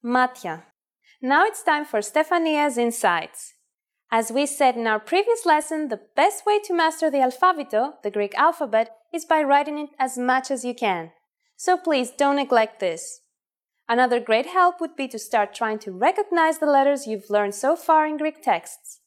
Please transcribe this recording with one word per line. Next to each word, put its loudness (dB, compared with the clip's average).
Matia. -2
Now 4
it's -4
time 2
for -4
Stefania's 0
insights. -2
As 0
we 0
said 2
in -4
our 0
previous 0
lesson, 0
the -6
best 2
way 2
to -6
master 0
the -2
alfabito, 0
the -4
Greek -4
alphabet, 0
is -8
by 2
writing 2
it -10
as -4
much -2
as -4
you -4
can. -4
So 2
please 0
don't 0
neglect 0
this. -6
Another 2
great 0
help 2
would -6
be -8
to -12
start 0
trying -4
to -12
recognize 0
the -2
letters 2
you've -8
learned 0
so 0
far 2
in -6
Greek -6
texts. -6